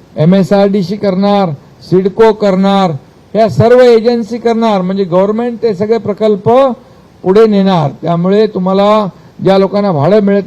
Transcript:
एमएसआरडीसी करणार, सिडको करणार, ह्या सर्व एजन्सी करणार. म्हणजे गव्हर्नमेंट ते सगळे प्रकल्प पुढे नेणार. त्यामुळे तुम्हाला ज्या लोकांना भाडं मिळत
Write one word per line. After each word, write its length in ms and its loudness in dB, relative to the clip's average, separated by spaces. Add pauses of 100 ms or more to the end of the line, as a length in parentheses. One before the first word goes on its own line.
(180)
एमएसआरडीसी 800 0
करणार, 540 -2 (400)
सिडको 440 2
करणार, 580 0 (420)
ह्या 160 2
सर्व 300 2
एजन्सी 580 2
करणार. 440 -2
म्हणजे 220 -4
गव्हर्नमेंट 600 -2
ते 120 -2
सगळे 220 -2
प्रकल्प 520 -4 (760)
पुढे 240 4
नेणार. 440 0 (100)
त्यामुळे 460 0
तुम्हाला 600 0 (360)
ज्या 140 2
लोकांना 340 0
भाडं 300 0
मिळत 260 0